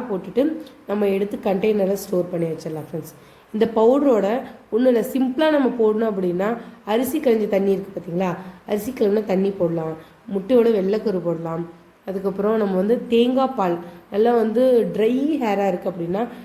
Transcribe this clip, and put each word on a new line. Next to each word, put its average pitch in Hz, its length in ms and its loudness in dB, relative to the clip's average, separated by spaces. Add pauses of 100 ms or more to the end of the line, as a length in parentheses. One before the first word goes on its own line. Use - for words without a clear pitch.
போட்டுட்டு 202 360 -2 (460)
நம்ம 208 260 0
எடுத்து 202 300 -4
கண்டெய்னரில் 196 580 0
ஸ்டோர் 180 280 -2
பண்ணி 170 200 -2
வச்சிடலாம் 156 380 -10
ஃப்ரெண்ட்ஸ். 156 240 -10 (400)
இந்த 220 120 2 (120)
பவுடரோட 233 480 4 (480)
ஒன்றும் 254 180 4
இல்லை, 226 200 2
சிம்பிளாக 269 440 2
நம்ம 262 140 2 (100)
போடணும் 220 320 2
அப்படின்னா 185 380 -2 (440)
அரிசி 254 320 0
களைஞ்ச 220 300 2
தண்ணி 196 180 2
இருக்குது 190 220 -6
பார்த்தீங்களா, 175 360 -2 (380)
அரிசி 208 280 -4
கழுவுன 214 340 2
தண்ணி 190 200 2 (100)
போடலாம், 165 320 -2 (400)
முட்டையோட 226 360 4 (100)
வெள்ளைக்கரு 190 480 -2
போடலாம். 165 360 -4 (440)
அதுக்கப்புறம் 196 540 -2
நம்ம 196 180 0
வந்து 202 160 2 (160)
தேங்காய் 254 460 4
பால், 180 180 0 (360)
நல்லா 220 280 4
வந்து 220 220 2 (320)
ட்ரை 226 200 2 (280)
ஹேராக 202 280 0
இருக்குது 180 220 -4
அப்படின்னா 175 300 -4 (220)